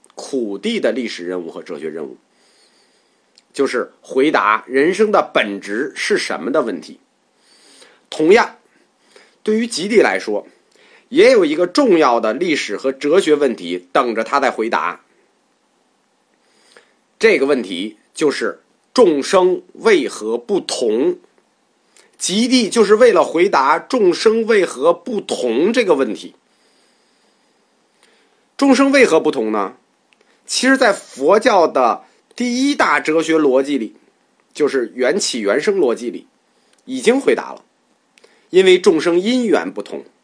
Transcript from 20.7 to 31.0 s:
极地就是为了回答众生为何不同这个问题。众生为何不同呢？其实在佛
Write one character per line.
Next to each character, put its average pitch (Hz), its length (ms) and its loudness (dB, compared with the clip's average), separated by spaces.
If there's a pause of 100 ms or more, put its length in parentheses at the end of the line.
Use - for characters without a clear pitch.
极 214 300 -2
地 240 200 2
就 226 160 2
是 202 120 4
为 233 160 6
了 165 120 4
回 165 240 0
答 147 300 2
众 208 340 0
生 220 360 0
为 208 180 2
何 151 260 0
不 214 300 -8
同 123 500 -2
这 233 140 0
个 175 80 2
问 127 220 0
题。 - 180 -18 (2250)
众 277 160 4
生 277 180 4
为 269 140 6
何 160 140 2
不 156 100 0
同 113 220 -2
呢？ 101 260 -4 (720)
其 - 200 -2
实 269 80 4
在 254 160 2
佛 170 480 0